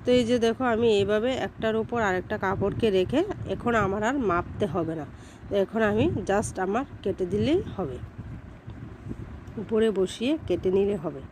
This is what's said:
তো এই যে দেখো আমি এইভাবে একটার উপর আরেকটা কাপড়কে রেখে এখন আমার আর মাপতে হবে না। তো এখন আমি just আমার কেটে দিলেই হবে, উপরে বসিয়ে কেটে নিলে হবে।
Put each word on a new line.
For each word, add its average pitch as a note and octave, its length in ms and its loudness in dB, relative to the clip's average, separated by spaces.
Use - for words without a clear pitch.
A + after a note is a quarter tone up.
তো - 80 -2
এই B3 180 6
যে B3 60 4
দেখো A3+ 180 2
আমি A#3 140 4
এইভাবে G#3+ 300 2
একটার A3 360 -2
উপর A#3+ 160 -2
আরেকটা F#3 340 0
কাপড়কে G3 440 2
রেখে F#3 220 2
এখন A#3 200 -2
আমার G3 240 0
আর C#4 80 0
মাপতে F3 360 0
হবে E3 340 -2
না। C#3+ 60 -8
তো - 40 -4
এখন G#3 180 0
আমি A3 140 4
just G3+ 260 2
আমার A3 200 0
কেটে F#3+ 300 -2
দিলেই A3+ 260 2
হবে, C3+ 220 -6
উপরে A3 260 2
বসিয়ে A3+ 340 0
কেটে F3 300 0
নিলে G3+ 260 2
হবে। C#3+ 180 -6